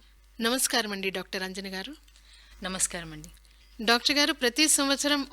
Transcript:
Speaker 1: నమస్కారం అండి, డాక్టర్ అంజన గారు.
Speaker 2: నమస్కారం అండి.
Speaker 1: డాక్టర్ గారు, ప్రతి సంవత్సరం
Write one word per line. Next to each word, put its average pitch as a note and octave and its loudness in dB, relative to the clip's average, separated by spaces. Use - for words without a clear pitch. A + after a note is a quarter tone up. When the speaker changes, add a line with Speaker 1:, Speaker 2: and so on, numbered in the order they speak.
Speaker 1:
నమస్కారం A#3 0
అండి, F#3+ -4
డాక్టర్ F#3 -6
అంజన F#3+ -8
గారు. G3 -8
Speaker 2:
నమస్కారం F3 -4
అండి. D#3 -14
Speaker 1:
డాక్టర్ A#3+ 4
గారు, D4 4
ప్రతి D4+ 2
సంవత్సరం C#4 2